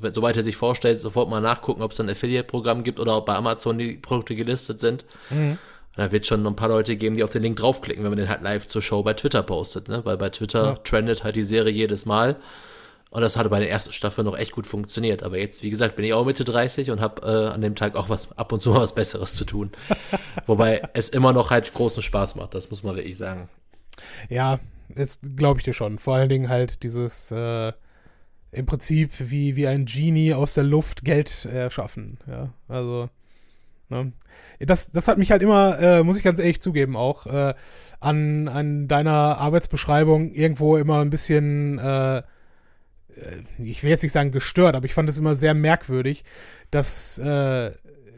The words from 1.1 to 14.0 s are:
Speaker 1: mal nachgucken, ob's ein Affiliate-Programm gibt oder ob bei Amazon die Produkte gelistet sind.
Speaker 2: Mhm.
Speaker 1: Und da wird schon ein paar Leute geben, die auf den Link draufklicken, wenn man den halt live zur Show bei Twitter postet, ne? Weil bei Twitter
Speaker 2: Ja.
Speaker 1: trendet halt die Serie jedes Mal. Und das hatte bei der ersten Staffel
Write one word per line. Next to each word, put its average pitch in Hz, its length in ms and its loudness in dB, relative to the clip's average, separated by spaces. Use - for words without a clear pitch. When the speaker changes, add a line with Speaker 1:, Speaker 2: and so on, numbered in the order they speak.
Speaker 1:
mal 110 100 -2
nachgucken, 117 420 -2
ob's 110 180 -4
ein 107 100 -4
Affiliate-Programm 120 720 -2
gibt 117 160 -4
oder 110 180 2
ob 107 100 -2
bei 101 100 0
Amazon 113 420 -2
die 117 160 -6
Produkte 123 400 -4
gelistet 113 460 -4
sind. 175 260 0
Speaker 2:
Mhm. 147 220 0
Speaker 1:
Und - 460 -14
da 101 120 0
wird 104 160 0
schon 107 200 0
ein 104 100 -2
paar 110 140 0
Leute 110 260 2
geben, 110 200 -2
die 113 80 0
auf 104 80 -4
den 110 100 -2
Link 113 140 -2
draufklicken, 113 460 -2
wenn 104 80 -2
man 104 80 -2
den 101 120 0
halt - 120 -4
live 101 240 -4
zur - 140 -4
Show 104 220 0
bei 107 100 0
Twitter 107 300 0
postet, - 460 -6
ne? 113 160 -6
Weil 101 120 -2
bei 95 140 -4
Twitter 110 340 0
Speaker 2:
Ja. 107 100 2
Speaker 1:
trendet 113 380 0
halt 110 140 -4
die 110 60 0
Serie 110 300 2
jedes 104 340 -2
Mal. 113 300 2
Und 117 100 -6
das 113 160 0
hatte 110 140 2
bei 101 100 2
der 90 100 -2
ersten 98 220 -4
Staffel 104 320 -4